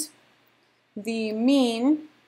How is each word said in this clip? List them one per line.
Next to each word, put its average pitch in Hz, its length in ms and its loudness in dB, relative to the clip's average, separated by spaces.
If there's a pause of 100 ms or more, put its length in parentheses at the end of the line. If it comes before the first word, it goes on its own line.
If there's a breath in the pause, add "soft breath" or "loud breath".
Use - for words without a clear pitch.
(960)
the 220 380 -6
mean 247 760 2 (200)